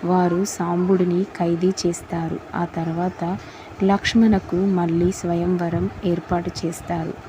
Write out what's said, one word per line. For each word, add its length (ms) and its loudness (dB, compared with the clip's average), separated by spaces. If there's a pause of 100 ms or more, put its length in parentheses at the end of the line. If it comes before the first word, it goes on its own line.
వారు 400 2
సాంబుడిని 760 2
ఖైదీ 460 0
చేస్తారు. 680 -4 (160)
ఆ 100 0
తర్వాత 580 -4 (600)
లక్ష్మణకు 720 4 (100)
మళ్ళీ 460 2
స్వయంవరం 800 0 (160)
ఏర్పాటు 520 0
చేస్తారు. 560 -4 (160)